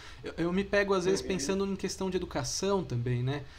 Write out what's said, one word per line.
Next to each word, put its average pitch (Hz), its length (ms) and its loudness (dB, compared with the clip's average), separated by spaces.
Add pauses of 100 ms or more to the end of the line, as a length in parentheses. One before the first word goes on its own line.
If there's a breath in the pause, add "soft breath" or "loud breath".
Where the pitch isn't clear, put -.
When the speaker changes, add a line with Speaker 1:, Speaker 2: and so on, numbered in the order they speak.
(220 loud breath)
Speaker 1:
Eu, - 140 -8
eu 170 160 0
me 196 120 2
pego, 196 280 4
às 180 140 4
vezes, 190 160 4
Speaker 2:
Uhum. - 60 -6
Speaker 1:
pensando 190 380 0
em 196 100 -2
questão 190 340 -2
de 180 80 0
educação 175 640 0
também, 123 380 0
né? 139 200 0 (160 loud breath)